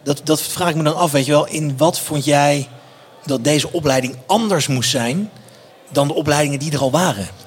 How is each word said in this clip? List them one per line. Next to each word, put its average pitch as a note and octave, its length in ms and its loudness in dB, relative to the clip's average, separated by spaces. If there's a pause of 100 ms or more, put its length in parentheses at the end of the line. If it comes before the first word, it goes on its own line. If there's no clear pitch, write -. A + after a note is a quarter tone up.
dat, C#3 220 -2
dat D#3 160 2
vraag - 280 -2
ik D#3+ 80 0
me D#3+ 60 0
dan D3+ 140 2
af, E3+ 160 0
weet C3+ 140 2
je D3 60 2
wel, D3 140 4
in D3+ 300 -4
wat D#3+ 240 2
vond D3 240 -4
jij C#3+ 440 2 (560)
dat C3 200 -2
deze D3 280 0
opleiding C3 440 0 (100)
anders G3+ 420 0
moest C3 220 0
zijn C#3+ 400 -2 (600)
dan C#3+ 180 0
de - 60 -4
opleidingen D3 440 0
die D3+ 140 -6
er C#3+ 60 -4
al C3 120 0
waren C3 380 0 (180)